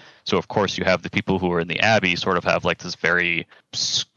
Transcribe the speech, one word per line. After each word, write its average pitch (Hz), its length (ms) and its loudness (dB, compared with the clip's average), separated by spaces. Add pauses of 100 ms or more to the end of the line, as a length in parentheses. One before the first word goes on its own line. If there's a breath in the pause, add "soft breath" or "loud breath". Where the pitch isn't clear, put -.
(240 loud breath)
So - 120 0
of 85 120 -2
course - 280 0
you 90 80 -4
have 87 180 2
the 92 80 -8
people 95 280 0
who 90 140 0
are 87 80 0
in 82 60 -2
the 85 140 -4
Abbey 101 340 4
sort 92 220 0
of 87 80 -2
have, 87 200 2
like, 85 140 0
this 87 160 -12
very 87 540 0 (240 soft breath)
s-, - 320 -4 (120)